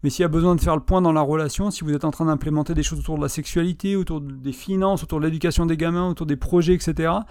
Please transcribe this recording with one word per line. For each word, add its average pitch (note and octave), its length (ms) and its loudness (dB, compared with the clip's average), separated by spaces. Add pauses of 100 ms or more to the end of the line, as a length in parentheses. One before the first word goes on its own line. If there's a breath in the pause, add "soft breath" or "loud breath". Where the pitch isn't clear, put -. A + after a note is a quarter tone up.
Mais C#3+ 80 2
s'il - 120 -2
y F3 40 4
a - 20 2
besoin E3+ 260 4
de D#3+ 60 2
faire D#3+ 160 2
le C#3+ 60 -2
point F#3 180 2
dans E3+ 120 4
la D#3 100 4
relation, D#3 480 0
si - 120 -8
vous D3+ 120 -2
êtes C#3+ 100 -4
en D#3 60 0
train D#3+ 160 -2
d'implémenter D3+ 480 0
des D#3 80 0
choses D3+ 160 -2
autour D#3 180 -4
de D3 60 -2
la C#3+ 80 -2
sexualité, F3+ 680 -2
autour E3 240 -2
de, C#3+ 120 -10
des C3+ 200 -8
finances, F#3+ 500 0
autour D#3+ 180 -4
de D3+ 40 0
l'éducation D#3+ 400 2
des E3 140 0
gamins, F3 320 0
autour E3 160 -4
des D3 100 0
projets, F3 380 2
et F3+ 60 0
cetera, E3 500 -2